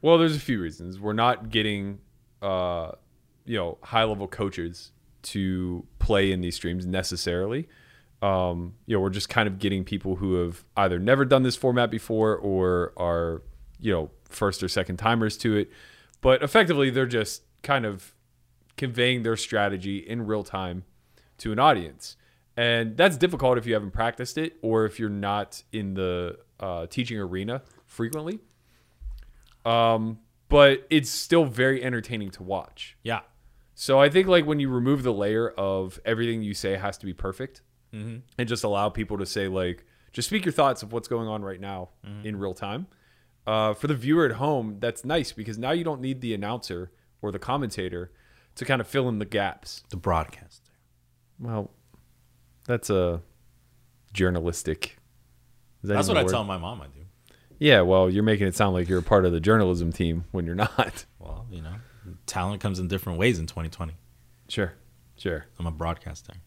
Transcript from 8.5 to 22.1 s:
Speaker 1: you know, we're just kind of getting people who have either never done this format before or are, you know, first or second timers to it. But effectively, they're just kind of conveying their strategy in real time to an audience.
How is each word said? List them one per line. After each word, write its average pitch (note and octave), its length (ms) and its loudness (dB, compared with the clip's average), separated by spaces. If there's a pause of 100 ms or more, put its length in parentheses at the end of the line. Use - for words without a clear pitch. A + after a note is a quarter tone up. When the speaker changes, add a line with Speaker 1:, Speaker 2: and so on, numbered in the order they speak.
Speaker 1:
you A2+ 100 0
know, F#2+ 40 4
we're F#2+ 100 2
just G2 180 -4
kind A2 200 0
of F#2+ 100 -6
getting G2 260 -2
people F#2+ 320 -4
who F#2 200 -2
have F2 280 -4 (120)
either F#2 220 2
never B2+ 260 4
done C3 180 4
this B2+ 140 0
format B2 340 2
before A2 460 0
or F#2 600 0
are, E2+ 460 -2 (360)
you G#2+ 140 -2
know, D#2+ 180 -2 (180)
first - 340 -2
or F#2 60 -4
second F#2 280 -4
timers A2 420 2
to G#2+ 180 2
it. G#2 140 0 (520)
But C3 200 6
effectively, D3+ 480 4
they're C3 160 0
just A#2+ 360 -2 (200)
kind C3+ 220 0
of G2+ 300 -8 (640)
conveying B2 480 0
their A2+ 120 0
strategy G2 640 -2
in G#2+ 280 -8
real G#2+ 160 -2
time F#2 420 -6 (540)
to A2 140 -6
an G#2 60 -2
audience. G#2+ 580 2 (400)